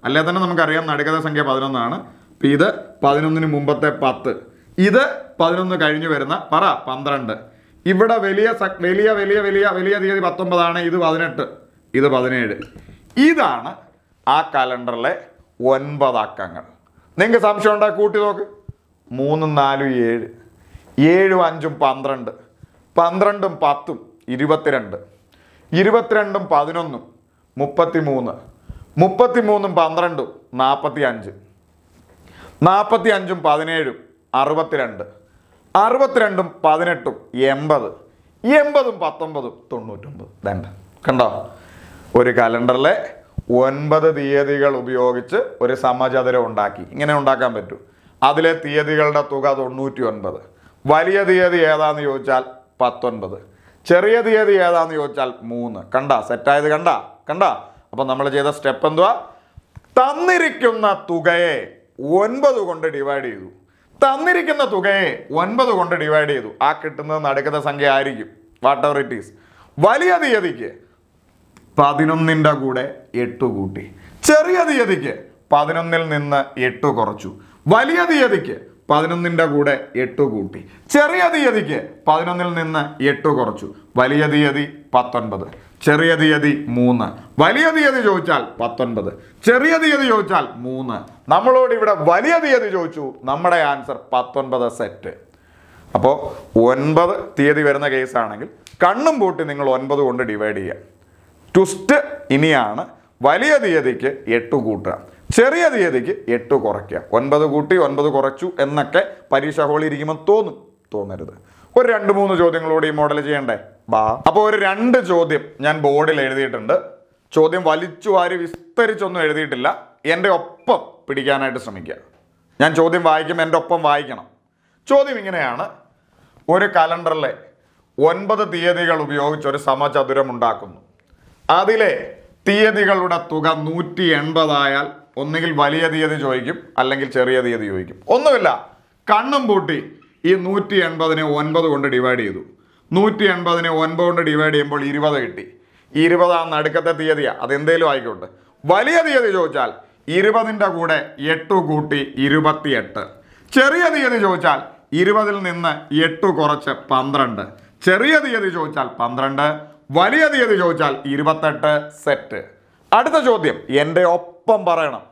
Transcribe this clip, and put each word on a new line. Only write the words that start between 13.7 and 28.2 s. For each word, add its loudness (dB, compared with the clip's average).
ആ 4
കലണ്ടറിലെ -2
ഒൻപത് 0
അക്കങ്ങൾ. -12
നിങ്ങൾക്ക് 4
സംശയം 2
ഉണ്ടെങ്കിൽ 0
കൂട്ടി 2
നോക്ക്. -2
മൂന്നും 0
നാലും 2
ഏഴ്, -4
ഏഴും 4
അഞ്ചും -6
പന്ത്രണ്ട്, -2
പന്ത്രണ്ടും 0
പത്തും -2
ഇരുപത്തിരണ്ട്, -2
ഇരുപത്തിരണ്ടും 0
പതിനൊന്നും -2
മുപ്പത്തിമൂന്ന്, -2